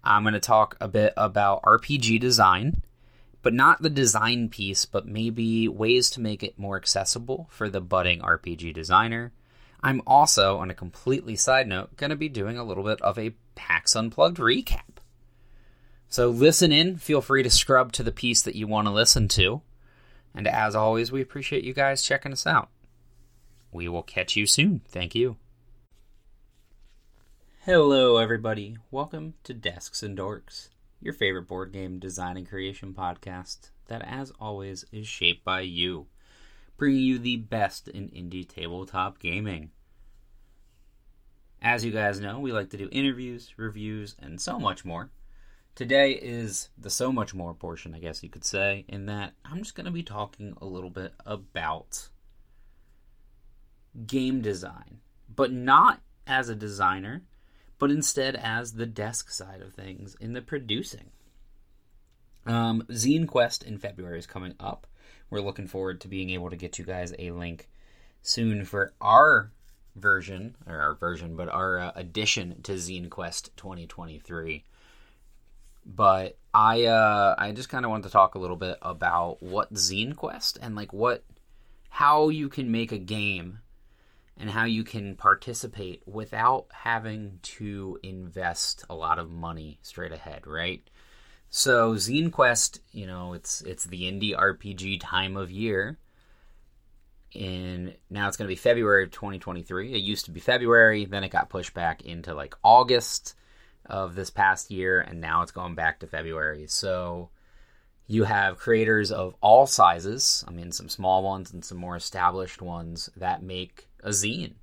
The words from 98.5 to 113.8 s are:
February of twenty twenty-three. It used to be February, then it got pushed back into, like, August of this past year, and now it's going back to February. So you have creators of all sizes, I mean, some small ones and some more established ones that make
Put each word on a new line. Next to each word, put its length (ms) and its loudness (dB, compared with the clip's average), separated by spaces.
February 480 2
of 80 -4
twenty 280 -12
twenty-three. 540 -10
It 60 -4
used 260 -6
to 60 -14
be 100 -12
February, 640 6
then 180 -6
it 60 -6
got 220 -2
pushed 240 -10
back 280 -2
into, 300 -12
like, 220 -10
August 720 6
of 300 -6
this 160 -6
past 400 2
year, 300 2
and 200 -8
now 220 0
it's 100 -6
going 220 -10
back 260 -2
to 60 -16
February. 600 -6
So 640 -4
you 180 2
have 340 2
creators 540 4
of 300 -6
all 240 10
sizes, 840 4
I 20 -14
mean, 220 -12
some 160 -10
small 340 0
ones 300 -6
and 100 -14
some 140 -14
more 200 -8
established 680 -2
ones 540 -10
that 260 -4
make 440 -12